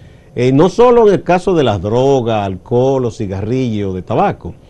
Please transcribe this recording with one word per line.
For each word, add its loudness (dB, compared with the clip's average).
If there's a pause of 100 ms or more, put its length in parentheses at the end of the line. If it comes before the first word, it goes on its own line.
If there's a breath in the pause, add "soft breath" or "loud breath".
(360 soft breath)
eh, 0
no 4
solo 4
en 4
el -4
caso 0
de 2
las 0
drogas, 0
alcohol, -2
o -2
cigarrillo, -4
de -8
tabaco, -4 (160 loud breath)